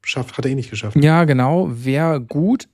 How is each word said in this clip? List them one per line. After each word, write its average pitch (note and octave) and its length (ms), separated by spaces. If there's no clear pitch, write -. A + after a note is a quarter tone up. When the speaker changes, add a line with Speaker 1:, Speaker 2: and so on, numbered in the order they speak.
Speaker 1:
schafft, - 360
hat C3 80
er C3 60
eh - 20
nicht C3 160
geschafft. G#2+ 260
Speaker 2:
Ja, D#3+ 280
genau, D3+ 460
wär C3+ 500
gut. D#3+ 540